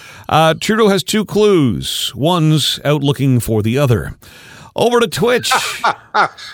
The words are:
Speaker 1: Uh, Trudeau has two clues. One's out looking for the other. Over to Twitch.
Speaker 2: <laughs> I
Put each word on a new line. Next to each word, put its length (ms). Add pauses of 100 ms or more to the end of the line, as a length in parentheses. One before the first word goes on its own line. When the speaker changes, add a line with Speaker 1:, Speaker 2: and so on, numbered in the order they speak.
(300)
Speaker 1:
Uh, 280
Trudeau 300
has 140
two 240
clues. 880
One's 720
out 160
looking 360
for 220
the 160
other. 400 (580)
Over 260
to 80
Twitch. 440
Speaker 2:
<laughs> 320
I 460 (240)